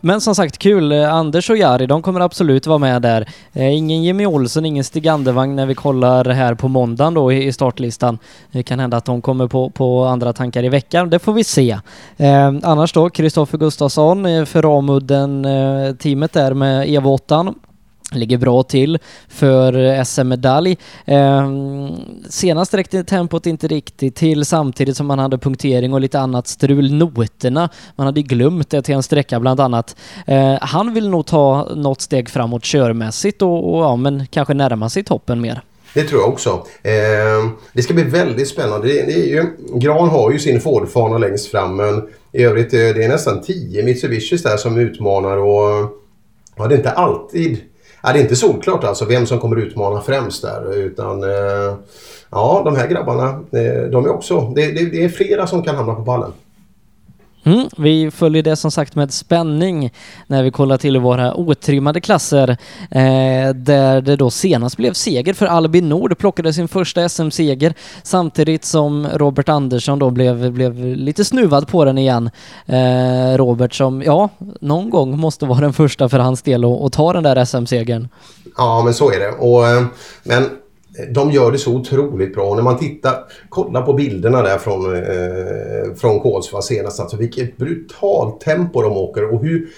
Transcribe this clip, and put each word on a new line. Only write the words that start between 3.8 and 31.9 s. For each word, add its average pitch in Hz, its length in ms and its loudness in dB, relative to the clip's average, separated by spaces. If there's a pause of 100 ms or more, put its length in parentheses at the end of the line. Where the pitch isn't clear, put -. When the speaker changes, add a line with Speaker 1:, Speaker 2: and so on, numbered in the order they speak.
Speaker 1:
Jimmy 190 220 0
Olsson, 156 400 0
ingen 147 180 -2
Stig 156 240 -4
Andevang 135 480 0
när 135 100 -2
vi 135 100 0
kollar 127 500 2
här 127 300 0
på 131 120 -2
måndagen 131 460 0
då 135 180 2
i, 135 140 0
i 131 80 -2
startlistan. 120 640 -2 (340)
Det 127 120 -4
kan 127 160 -4
hända 120 180 -2
att 113 80 -4
de 123 160 -2
kommer 131 260 -2
på, 131 220 -2
på 127 340 0
andra 120 300 0
tankar 123 300 -4
i 127 60 2
veckan. 165 400 0
Det 170 100 2
får 214 140 -2
vi 226 100 2
se. 120 340 2 (400)
Eh, 139 300 6 (160)
annars 160 300 2
då, 165 160 4
Kristoffer 156 480 0
Gustafsson, 156 680 2
eh, 160 200 0
för 160 160 0
Ramudden, 139 840 2
eh, 135 500 -2
teamet 143 380 -2
där 135 200 2
med 135 360 0
Evo 139 200 2
åttan. 156 460 0 (560)
Ligger 123 260 0
bra 127 260 4
till 143 360 0 (300)
för 131 480 4
S 131 420 0
M-medalj. 131 580 0 (280)
Ehm, 139 840 0 (400)
senast 175 440 -2
räckte 190 300 -2
tempot 175 420 -2
inte 165 220 -4
riktigt 143 480 -4
till 151 300 0
samtidigt 139 520 -2
som 143 100 -2
man 139 120 0
hade 135 180 0
punktering 127 560 -2
och 135 80 2
lite 135 180 0
annat 127 280 -2
strul. 139 460 2
Noterna, 147 760 0 (260)
man 135 120 -2
hade 143 140 0
glömt 143 480 0
det 143 120 -2
till 139 140 -2
en 135 80 0
sträcka 135 360 0
bland 131 200 2
annat. 123 360 0 (320)
Ehm, 135 340 4
han 180 320 -2
vill 214 160 -2
nog 170 160 0
ta 143 500 2
något 143 260 -2